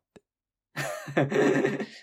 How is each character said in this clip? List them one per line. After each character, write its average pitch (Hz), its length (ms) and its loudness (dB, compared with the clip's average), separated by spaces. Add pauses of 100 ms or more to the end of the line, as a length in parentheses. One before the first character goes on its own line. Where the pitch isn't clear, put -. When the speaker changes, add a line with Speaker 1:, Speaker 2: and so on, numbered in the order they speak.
(140)
Speaker 1:
て。 - 80 -20 (520)
Speaker 2:
<laughs> - 1120 0 (160)